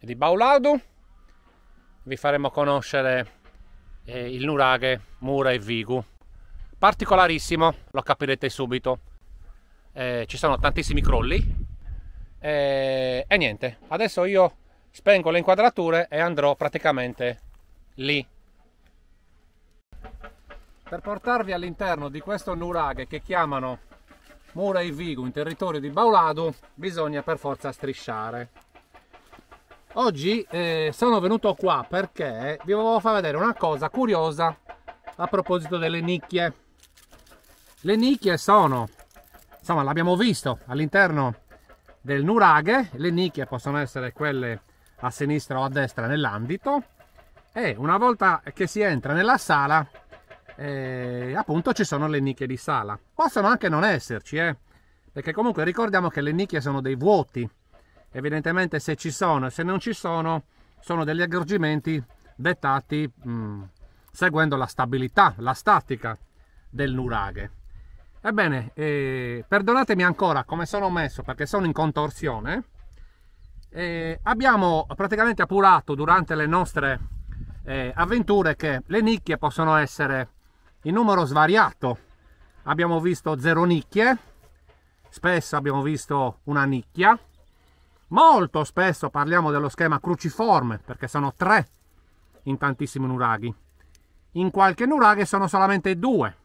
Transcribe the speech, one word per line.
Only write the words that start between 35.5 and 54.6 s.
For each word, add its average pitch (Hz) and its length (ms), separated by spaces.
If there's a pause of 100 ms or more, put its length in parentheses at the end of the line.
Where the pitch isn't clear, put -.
delle 165 240
nicchie. 170 540 (1300)
Le 196 160
nicchie 226 400
sono, 147 520 (720)
insomma, 160 240
l'abbiamo 165 340
visto 175 500
all'interno 147 680 (680)
del 139 220
nuraghe, 190 680
le 147 180
nicchie 170 360
possono 139 320
essere 127 340
quelle 127 500 (380)
a 123 100
sinistra 143 480
o 131 60
a 139 40
destra 131 380
nell'andito, 147 760 (680)
e 214 240
una 151 200
volta 202 440 (120)
che 185 140
si 208 140
entra 147 340
nella 220 220
sala, 147 500 (680)
eh, 127 800
appunto 160 360
ci - 120
sono 147 220
le 151 140
nicchie 135 260
di 127 100
sala. 107 420 (160)
Possono 226 340
anche 233 200
non 175 160
esserci, 143 520
eh, 165 200 (560)